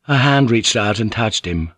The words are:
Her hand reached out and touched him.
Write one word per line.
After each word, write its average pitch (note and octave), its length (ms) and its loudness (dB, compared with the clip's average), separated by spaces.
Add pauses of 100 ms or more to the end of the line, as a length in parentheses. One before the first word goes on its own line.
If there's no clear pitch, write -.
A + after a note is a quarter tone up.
Her C#3+ 160 0
hand C#3 340 2
reached A2+ 240 0
out G#2 240 0
and G#2+ 100 0
touched A2 380 -4
him. E2 300 -4